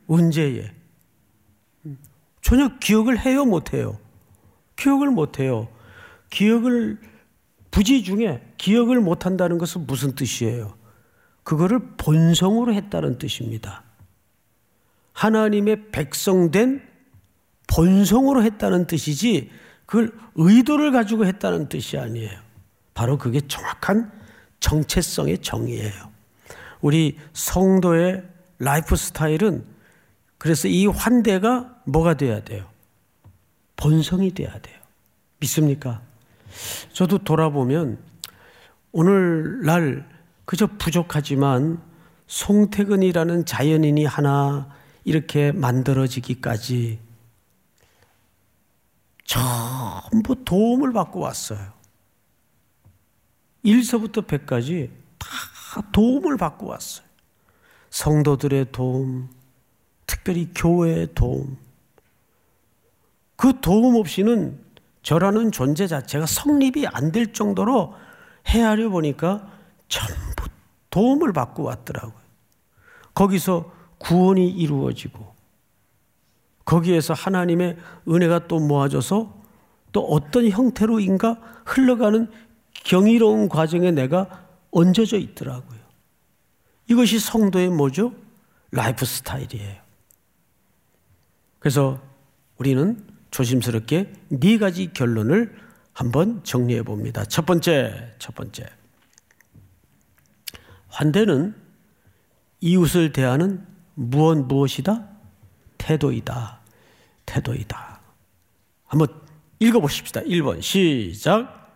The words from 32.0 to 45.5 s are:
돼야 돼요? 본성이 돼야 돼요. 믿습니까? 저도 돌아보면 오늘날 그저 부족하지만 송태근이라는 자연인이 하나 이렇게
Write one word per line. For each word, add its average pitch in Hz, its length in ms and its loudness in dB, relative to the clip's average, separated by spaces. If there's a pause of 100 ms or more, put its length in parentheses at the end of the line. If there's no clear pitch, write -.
돼야 113 280 -2
돼요? 104 260 -14 (1080)
본성이 165 560 0
돼야 - 280 -10
돼요. - 160 -20 (640)
믿습니까? 139 600 -2 (920)
저도 185 260 2
돌아보면 147 800 0 (920)
오늘날 165 1160 2 (360)
그저 202 220 -2
부족하지만 151 1160 -2 (440)
송태근이라는 190 1160 0
자연인이 151 600 2
하나 143 640 0 (340)
이렇게 147 480 0